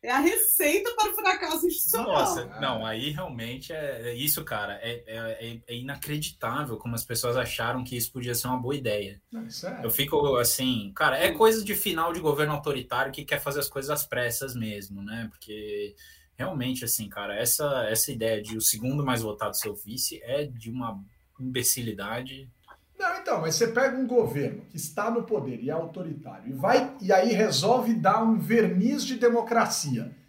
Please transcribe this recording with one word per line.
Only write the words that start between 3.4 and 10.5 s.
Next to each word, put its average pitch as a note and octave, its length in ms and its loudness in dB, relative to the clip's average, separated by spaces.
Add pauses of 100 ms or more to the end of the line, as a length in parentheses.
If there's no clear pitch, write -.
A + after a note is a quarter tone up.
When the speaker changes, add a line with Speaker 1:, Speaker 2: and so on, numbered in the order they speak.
Speaker 2:
é, C3 380 -6
é A#2+ 40 -6
isso, D3+ 300 -2
cara, G#2 360 -6
é, A#2 240 -6
é, A2+ 440 -8
é, A#2 180 -12
é A#2+ 100 -10
inacreditável C3+ 1000 -6
como A#2 180 -6
as A2+ 100 -4
pessoas A#2+ 320 -2
acharam A#2+ 460 -2
que B2 140 -6
isso A#2 160 -4
podia B2 200 -6
ser A#2+ 140 -2
uma B2+ 120 0
boa B2+ 180 -2
ideia. G#2 440 -4 (120)
Speaker 3:
Não, A2+ 140 -10
isso - 200 -10
é. B3 160 -8
Speaker 2:
Eu A#2 80 -2
fico C#3+ 460 2
assim, A#2+ 580 2